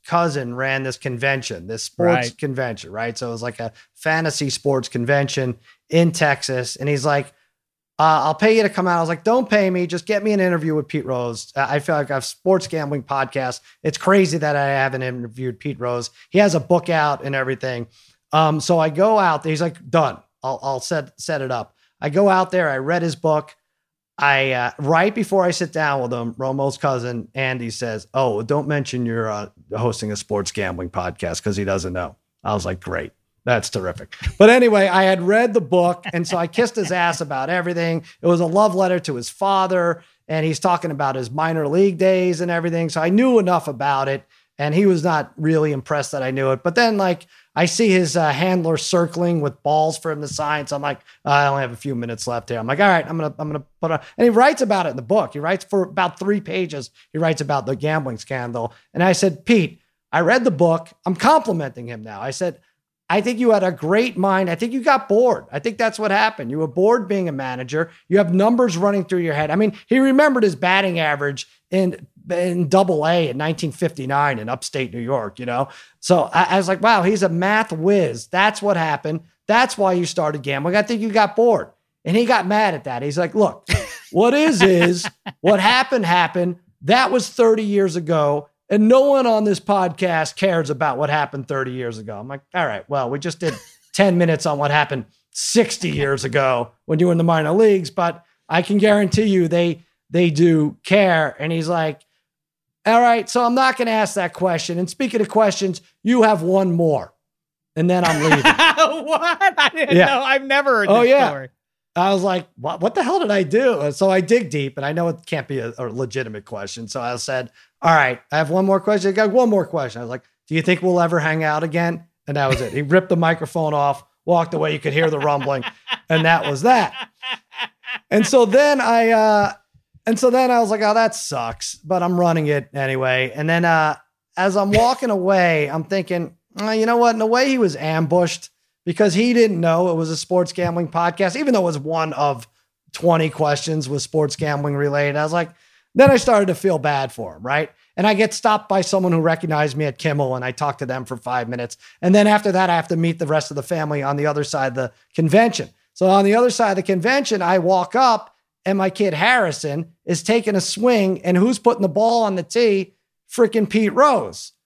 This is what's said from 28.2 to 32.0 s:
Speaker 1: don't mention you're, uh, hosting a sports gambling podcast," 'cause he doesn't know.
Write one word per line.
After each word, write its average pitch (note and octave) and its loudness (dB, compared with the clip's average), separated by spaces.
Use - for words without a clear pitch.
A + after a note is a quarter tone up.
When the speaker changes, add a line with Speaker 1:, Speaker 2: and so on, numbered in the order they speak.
Speaker 1:
don't C#3+ -2
mention C3+ -4
you're, A2+ -4
uh, G#2 -8
hosting G#2+ -2
a G#2 -6
sports G2+ -6
gambling F2+ -6
podcast," F2+ -6
'cause G2+ -4
he G2+ -4
doesn't F#2 -4
know. F2+ -8